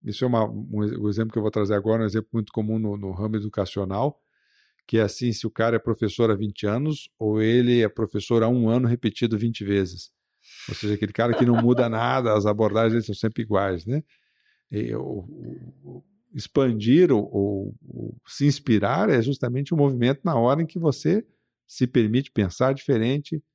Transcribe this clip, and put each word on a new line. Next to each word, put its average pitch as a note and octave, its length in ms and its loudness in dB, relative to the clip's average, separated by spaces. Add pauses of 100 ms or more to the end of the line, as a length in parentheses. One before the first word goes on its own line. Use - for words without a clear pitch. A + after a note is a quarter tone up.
isso G#2+ 200 -6
é B2+ 40 2
uma, A#2 220 2
um G#2+ 340 -6
ex-, G#2 140 -4
o G#2 120 -2
exemplo A2 220 -2
que - 60 -2
eu A2+ 60 -2
vou G#2+ 80 0
trazer G#2 240 0
agora A2 260 0
é - 20 0
um A2 40 0
exemplo G#2+ 260 -4
muito A2 180 -4
comum A2 280 -2
no, G#2 180 -4
no G2 140 -8
ramo G#2+ 240 -4
educacional, G2+ 840 -4 (680)
que A2+ 100 0
é A2+ 40 4
assim: A2 300 0
se G#2 140 -6
o A2+ 60 -4
cara A#2 240 0
é A2 40 2
professor A2 520 0
há G#2 40 2
vinte G#2 300 -6
anos, C#3 440 -4 (100)
ou G#2+ 220 0
ele A#2+ 400 4
é A2 80 2
professor A2 520 -2
há A2+ 80 2
um B2 200 2
ano B2 180 2
repetido A2+ 500 0
vinte A2+ 260 -4
vezes. F#2+ 480 -2 (560)
Ou - 60 -8
seja, G#2 220 -4
aquele G2+ 180 -4
cara A#2+ 220 2
que B2 100 4
não A#2+ 160 4
muda A#2+ 260 4
<laughs> - 20 -2
nada, A#2 460 0
as G#2 120 2
abordagens A2 580 2
são G#2+ 80 -6
sempre A2+ 300 -4
iguais, G2 420 -2
né? C#3 180 -4 (680)
E A2 240 -4
o, A2 60 -6
o, A#2+ 720 -12 (100)
o A#2+ 200 -18 (300)
expandir C3 800 2
ou, A2 200 2
ou, G2+ 440 -2 (120)
ou A#2 300 -12 (100)
se - 180 -2
inspirar C#3 640 2
é C3+ 120 4
justamente C3 520 -2
um E3 40 0
movimento C3+ 460 2
na E3 120 0
hora B2+ 260 4
em E3 40 0
que E3 140 -8
você E3 460 0 (420)
se - 180 -2
permite B2 460 2
pensar A2+ 420 0
diferente C#3 720 -2 (120)